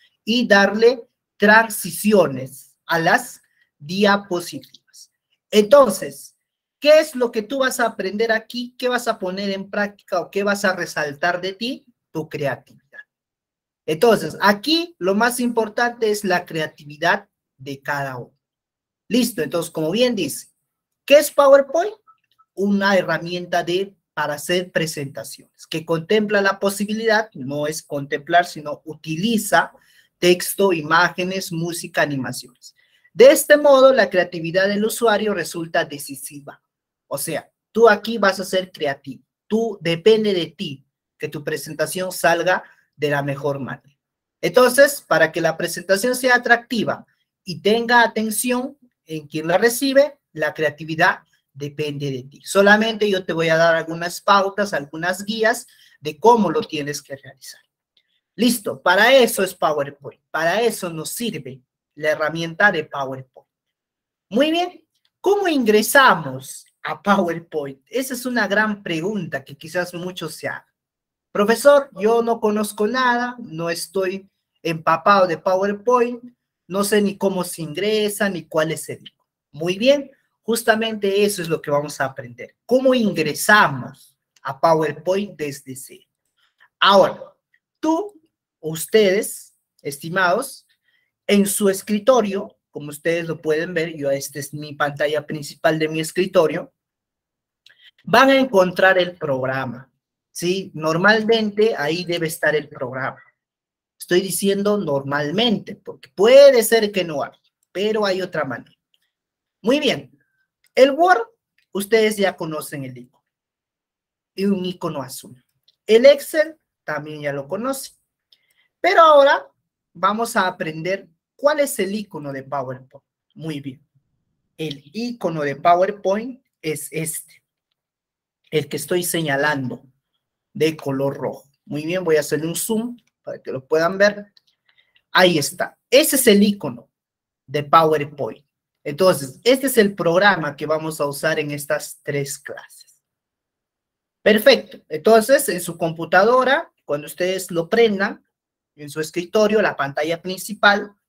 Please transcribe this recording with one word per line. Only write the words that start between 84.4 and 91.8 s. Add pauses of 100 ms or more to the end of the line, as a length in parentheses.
a
PowerPoint
desde
cero? (720)
Ahora, (600)
tú, (480)
ustedes, (220)
estimados, (600)
en
su
escritorio, (140)